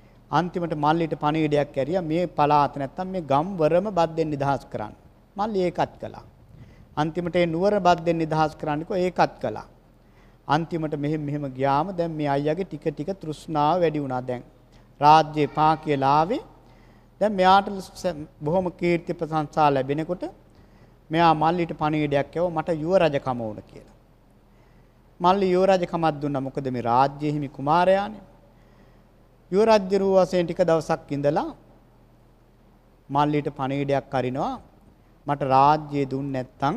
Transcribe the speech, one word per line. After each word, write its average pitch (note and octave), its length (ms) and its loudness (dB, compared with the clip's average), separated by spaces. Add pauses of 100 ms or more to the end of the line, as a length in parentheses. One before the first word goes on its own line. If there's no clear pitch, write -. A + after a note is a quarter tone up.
(320)
අන්තිමට E3 440 -2
මල්ලිට D#3 400 0
පණිවිඩයක් D3 640 0
ඇරියා, D3 240 -2
"මේ E3 260 -2
පළාත D3 480 2
නැත්තම් D3 320 -8
මේ F#3 140 -6
ගම්වරම D#3+ 680 0
බද්දෙන් D#3+ 380 0
නිදහස් C#3 360 -2
කරන්න." A2 280 -10 (400)
මල්ලි G#3 280 -4
ඒකත් F3 360 -2
කළා. G#2+ 280 -16 (680)
අන්තිමට E3 420 -4
ඒ F3 100 2
නුවර F3 340 0
බද්දෙන් E3+ 380 2
නිදහස් D#3 380 0
කරන්න D3+ 240 -4
කිව්වා, F3+ 180 -6
ඒකත් F3+ 420 0
කළා. G#2+ 280 -8 (800)
අන්තිමට D#3 500 -2
මෙහෙම D3+ 240 -4
මෙහෙම D3 260 -6
ගියාම C#3 480 0
දැන් E3+ 160 -4
මේ D3+ 160 -4
අයියාගේ D3 380 -2
ටික D#3 200 -12
ටික D3+ 280 -6
තෘෂ්ණාව D#3 680 -2
වැඩි D#3 200 0
වුණා C3 220 -6
දැන්. B2 220 -8 (580)
රාජ්‍ය D3+ 420 6
එපා D#3 320 2
කියලා C#3+ 400 0
ආවේ. F3+ 260 0 (800)
දැන් G#3+ 120 0
මෙයාට F#3+ 420 6
ස-, E3+ 520 -8 (100)
බොහොම F3 340 -2
කීර්ති F3 420 -2
ප්‍රශංසා D#3 560 0
ලැබෙනකොට C#3+ 540 -2 (840)
මෙයා E3 240 4
මල්ලිට E3 400 0
පණිවිඩයක් D3+ 600 -2
යවුවා, E3+ 220 -2
"මට D#3 200 -4
යුව D#3+ 200 -2
රජකම C#3+ 460 0
ඕන" G#2+ 200 -10
කියලා. - 340 -20 (1200)
මල්ලි F#3+ 320 2
යුව F3+ 140 4
රජකමක් F3 400 2 (100)
දුන්නා. C#3+ 260 -4
මොකද C3+ 300 -6
මේ B2 100 -4
රාජ්‍ය C#3+ 500 2
හිමි D3 180 -4
කුමාරයානේ. F#3 720 0 (1300)
යුව F#3+ 120 2
රජ්ජුරුව G3 520 2
වශයෙන් F3+ 300 2
ටික E3+ 160 -2
දවසක් E3 500 0
ඉඳලා D3 380 -2 (1600)
මල්ලිට D3 400 0
පණිවිඩයක් C#3 640 -4
අරිනවා, C3+ 420 -4 (720)
"මට C#3+ 140 -4
රාජ්‍යය C#3+ 640 4
දුන්නේ C3+ 300 -6
නැත්තම් C3+ 420 -4